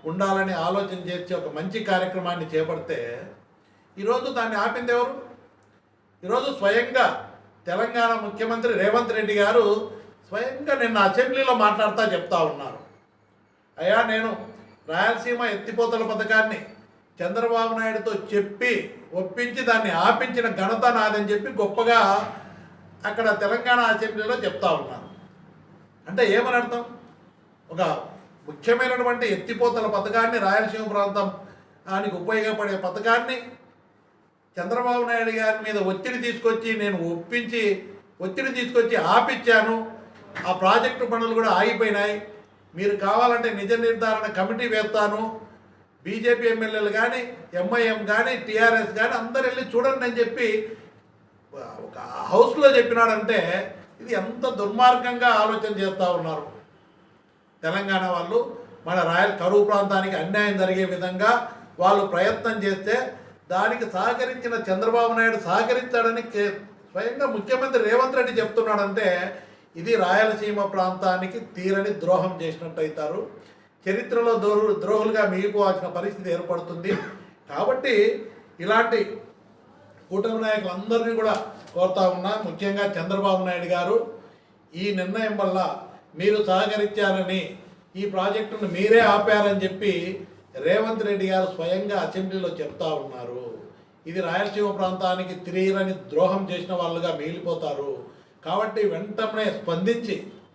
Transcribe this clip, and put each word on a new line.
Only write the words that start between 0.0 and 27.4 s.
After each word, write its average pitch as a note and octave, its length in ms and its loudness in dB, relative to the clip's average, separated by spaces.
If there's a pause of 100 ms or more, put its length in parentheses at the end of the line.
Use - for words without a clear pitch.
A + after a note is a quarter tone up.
ఉండాలని F#3+ 480 0
ఆలోచన F3+ 560 -2
చేసి F3+ 240 -6
ఒక D#3 200 -6
మంచి F#3+ 300 -6
కార్యక్రమాన్ని F3+ 640 -2
చేపడితే, D#3 840 -4 (680)
ఈరోజు B3 360 -2
దాన్ని A3 220 -2
ఆపింది A#3+ 360 -2
ఎవరు? B3 300 0 (1000)
ఈరోజు C4 340 -2
స్వయంగా A#3 760 2 (360)
తెలంగాణ A#3 460 0
ముఖ్యమంత్రి A3 600 -2
రేవంత్ A3+ 380 2
రెడ్డి G#3 240 0
గారు G#3 560 4 (360)
స్వయంగా C4 480 -2
నిన్న A3+ 220 0
అసెంబ్లీలో B3+ 560 4
మాట్లాడుతా G#3+ 600 2
చెప్తా F3 240 -2
ఉన్నారు, C#3+ 420 -2 (1000)
"అయ్యా, G#3+ 240 4
నేను A3 340 -2 (520)
రాయలసీమ A#3 540 0
ఎత్తిపోతల A3 600 -2
పథకాన్ని G#3+ 640 0 (580)
చంద్రబాబు A3+ 560 0
నాయుడుతో A3 340 -4 (220)
చెప్పి G#3+ 600 -2 (180)
ఒప్పించి A#3+ 520 -4
దాన్ని A3 260 2
ఆపించిన A#3 560 2
ఘనత G#3+ 380 0
నాదని" G#3+ 460 4
చెప్పి G#3 300 -2
గొప్పగా A#3 380 4 (1040)
అక్కడ G#3+ 340 0
తెలంగాణ A#3 400 2
అసెంబ్లీలో A3 560 0
చెప్తా F#3+ 320 -2
ఉన్నారు. - 420 -2 (1000)
అంటే G3 240 4
ఏమని A#3+ 220 2
అర్థం? A#3+ 300 -2 (840)